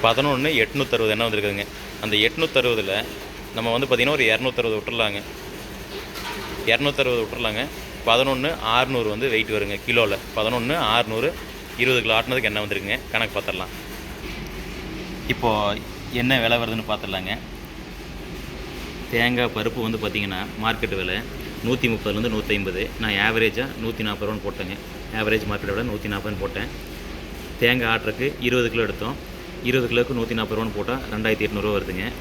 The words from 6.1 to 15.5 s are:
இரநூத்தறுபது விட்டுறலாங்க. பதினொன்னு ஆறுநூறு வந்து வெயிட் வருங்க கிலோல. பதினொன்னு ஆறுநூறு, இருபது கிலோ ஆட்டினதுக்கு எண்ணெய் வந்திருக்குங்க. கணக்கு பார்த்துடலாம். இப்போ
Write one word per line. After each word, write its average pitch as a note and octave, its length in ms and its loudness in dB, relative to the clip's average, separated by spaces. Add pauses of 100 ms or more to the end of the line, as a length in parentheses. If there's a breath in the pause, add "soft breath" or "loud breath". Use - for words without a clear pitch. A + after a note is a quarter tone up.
இரநூத்தறுபது B2+ 500 2
விட்டுறலாங்க. A2+ 400 -2 (460)
பதினொன்னு C3 420 4 (240)
ஆறுநூறு B2 400 4
வந்து A#2+ 200 0
வெயிட் A2 220 2
வருங்க G2+ 300 0
கிலோல. A2+ 320 4 (180)
பதினொன்னு A#2+ 400 2 (200)
ஆறுநூறு, A#2 340 2 (520)
இருபது B2 220 4
கிலோ A2 140 4
ஆட்டினதுக்கு A#2+ 340 0
எண்ணெய் G#2 140 -2
வந்திருக்குங்க. G2+ 340 -2 (140)
கணக்கு A2 220 0
பார்த்துடலாம். F#2 380 -4 (1600)
இப்போ A#2 160 2 (720)